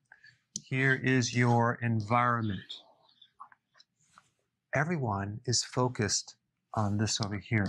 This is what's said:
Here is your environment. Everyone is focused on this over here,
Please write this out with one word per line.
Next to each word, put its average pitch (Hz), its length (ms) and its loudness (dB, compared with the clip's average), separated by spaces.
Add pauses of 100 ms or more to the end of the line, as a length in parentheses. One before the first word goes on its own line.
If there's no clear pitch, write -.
(640)
Here 135 300 2 (100)
is 127 320 2
your 120 460 4
environment. 117 800 0 (2250)
Everyone 120 680 -2
is 120 180 0
focused 127 720 -2 (380)
on 104 240 -2
this 107 260 0
over 101 140 -6
here, 104 320 0